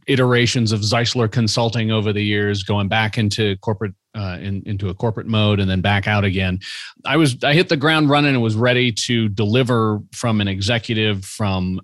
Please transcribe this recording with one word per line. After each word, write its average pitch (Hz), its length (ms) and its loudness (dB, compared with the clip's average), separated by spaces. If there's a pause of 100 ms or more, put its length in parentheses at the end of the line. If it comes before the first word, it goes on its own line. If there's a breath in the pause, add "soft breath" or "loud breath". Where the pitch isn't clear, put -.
iterations 123 680 2
of 104 100 0
Zeisler 117 500 0
Consulting 113 600 0
over 107 220 0
the 104 80 -2
years, 104 400 0
going 101 280 -2
back 110 280 0
into 104 400 0
corporate, 101 360 -6 (220)
uh, 92 240 -8
in, 98 280 -8
into 101 220 -4
a 87 40 -6
corporate 113 320 -4
mode 104 340 2
and 95 80 0
then 92 140 0
back 101 260 0
out 104 160 2
again, 92 360 -2 (440 loud breath)
I 143 140 0
was, 139 260 2
I 143 100 2
hit 180 160 4
the 160 80 2
ground 151 340 2
running 143 240 4
and 120 80 2
was 110 120 2
ready 123 360 2
to 113 360 0
deliver 110 720 2 (120)
from 110 280 -2
an 101 80 0
executive, 107 800 -2
from 92 580 -2